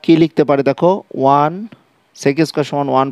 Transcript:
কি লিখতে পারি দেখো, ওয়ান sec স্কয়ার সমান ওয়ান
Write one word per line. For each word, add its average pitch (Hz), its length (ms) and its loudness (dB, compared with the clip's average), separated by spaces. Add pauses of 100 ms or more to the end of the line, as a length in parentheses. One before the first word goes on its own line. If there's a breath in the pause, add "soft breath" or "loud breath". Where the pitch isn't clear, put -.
কি 165 100 4 (100)
লিখতে 160 260 -4
পারি 139 200 0
দেখো, 170 220 0 (300)
ওয়ান 143 320 2 (680)
sec 139 160 -2 (120)
স্কয়ার 147 200 -4
সমান 143 240 -4
ওয়ান 135 180 2